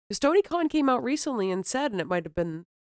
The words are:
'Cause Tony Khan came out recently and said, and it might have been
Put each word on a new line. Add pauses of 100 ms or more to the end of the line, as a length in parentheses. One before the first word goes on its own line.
'Cause
Tony
Khan
came
out
recently
and
said,
and
it
might
have
been (160)